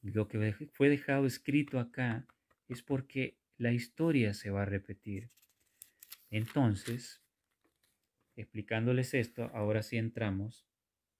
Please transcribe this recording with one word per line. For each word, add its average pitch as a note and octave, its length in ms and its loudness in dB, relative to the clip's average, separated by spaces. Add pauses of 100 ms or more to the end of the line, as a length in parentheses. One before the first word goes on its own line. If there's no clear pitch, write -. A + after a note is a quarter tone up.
Lo G#2 260 -2
que A2+ 100 -4
dej-, G#2+ 340 -2
fue C#3 160 4
dejado C#3+ 380 2
escrito C#3+ 540 0
acá A#2+ 480 -4 (400)
es B2 140 -10
porque C3 560 -4 (180)
la A#2+ 160 2
historia A#2+ 640 2
se G#2 160 -6
va G2 120 2
a G2 40 2
repetir. G2+ 640 -6 (1000)
Entonces, A2+ 920 0 (1120)
explicándoles A#2 760 0
esto, A#2+ 400 0
ahora G#2+ 280 2
sí A#2 140 -6
entramos A2 680 -4 (540)